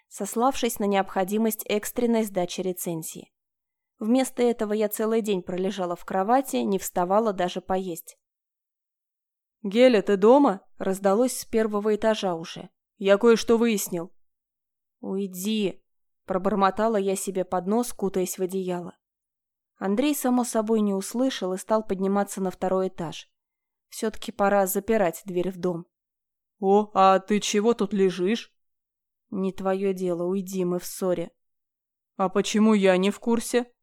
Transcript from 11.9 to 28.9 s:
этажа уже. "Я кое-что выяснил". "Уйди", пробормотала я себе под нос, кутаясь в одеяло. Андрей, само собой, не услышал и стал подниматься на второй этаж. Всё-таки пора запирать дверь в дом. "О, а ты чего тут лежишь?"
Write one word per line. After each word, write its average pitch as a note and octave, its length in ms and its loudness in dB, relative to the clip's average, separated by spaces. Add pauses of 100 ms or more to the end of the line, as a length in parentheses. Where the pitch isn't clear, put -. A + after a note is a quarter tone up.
этажа G#3+ 380 0
уже. E3+ 340 -12 (300)
"Я G3 180 4
кое-что A#3 400 4
выяснил". G3+ 560 0 (880)
"Уйди", G3 800 -4 (480)
пробормотала G3 640 0
я G3 200 0
себе F#3 280 -4
под F3+ 220 -4
нос, A#3 260 0
кутаясь F#3+ 460 -4
в F#3+ 40 -4
одеяло. F3+ 540 -6 (840)
Андрей, B3 360 0
само B3 300 0
собой, A3 360 0
не G3+ 140 0
услышал G3+ 600 -2
и F#3 40 -4
стал A3 260 -2
подниматься G3 560 -2
на F#3 120 -4
второй F#3+ 340 -2
этаж. E3 420 -10 (600)
Всё-таки - 420 -8
пора G3+ 380 2
запирать G3 560 -2
дверь F3+ 260 -4
в F#3 60 -8
дом. F3 300 -4 (720)
"О, G#3 340 4
а F#3+ 240 6
ты G3+ 220 -2
чего G#3+ 340 2
тут G3 180 -2
лежишь?" F#3+ 600 0 (760)